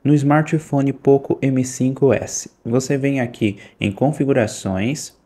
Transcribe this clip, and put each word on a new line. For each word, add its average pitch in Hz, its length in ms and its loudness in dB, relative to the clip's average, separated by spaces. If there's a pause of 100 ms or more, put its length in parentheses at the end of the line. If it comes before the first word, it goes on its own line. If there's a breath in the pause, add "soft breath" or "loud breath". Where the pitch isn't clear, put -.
no 143 120 4
smartphone 143 800 0
Poco 139 480 2
M 131 240 0
cinco 131 480 0
S. - 360 -4 (140)
Você 131 340 0
vem 139 220 -2
aqui 110 380 -2 (200 loud breath)
em 104 140 -2
Configurações 127 1300 -2